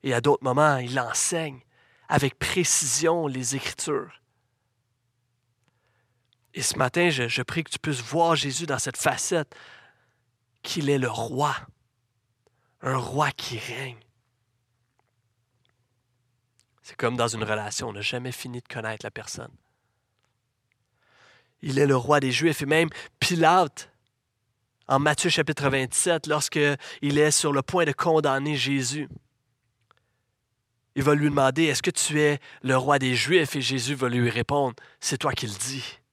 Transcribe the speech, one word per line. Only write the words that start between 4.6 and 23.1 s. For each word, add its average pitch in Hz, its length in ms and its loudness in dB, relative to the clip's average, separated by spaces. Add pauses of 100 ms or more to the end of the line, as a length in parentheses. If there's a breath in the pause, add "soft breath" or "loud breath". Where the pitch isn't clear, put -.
Et - 80 -10
ce - 160 -2
matin, 151 320 2
je, 131 200 0
je 120 140 -2
prie - 220 -4
que - 60 -14
tu - 80 -8
puisses 135 240 -4
voir 165 340 2
Jésus 143 300 -4
dans 139 120 -2
cette - 200 -6
facette 151 580 -2 (1040 loud breath)
qu'il 147 280 -4
est 143 80 4
le 127 120 0
roi, 127 460 -2 (1300)
un 131 140 -2
roi 135 360 0
qui - 260 -10
règne. 120 400 -10 (2750)
C'est - 140 -20
comme 120 200 0
dans 117 100 2
une 110 160 -4
relation, 107 460 -4
on 107 60 -8
n'a 101 80 -8
jamais 123 280 -6
fini 123 300 -12
de - 80 -20
connaître 110 360 -8
la 113 60 -8
personne. - 400 -14 (2000 soft breath)
Il 135 160 -2
est 147 80 6
le 139 100 6
roi 139 240 4
des 135 100 0
Juifs 143 320 0
et 143 40 -4
même 156 240 2 (280 loud breath)